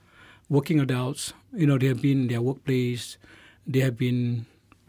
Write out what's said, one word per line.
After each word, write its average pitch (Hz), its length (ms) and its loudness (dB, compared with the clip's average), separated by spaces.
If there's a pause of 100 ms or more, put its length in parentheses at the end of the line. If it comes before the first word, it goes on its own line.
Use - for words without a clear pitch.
(500)
working 139 300 2
adults, 127 540 -2 (220)
you 165 120 2
know, 139 100 4
they 127 80 2
have 127 160 0
been 135 220 2
in 123 40 0
their 120 140 -2
workplace, 123 760 -2 (480)
they 131 140 0
have 131 160 2
been, 120 500 -2 (440)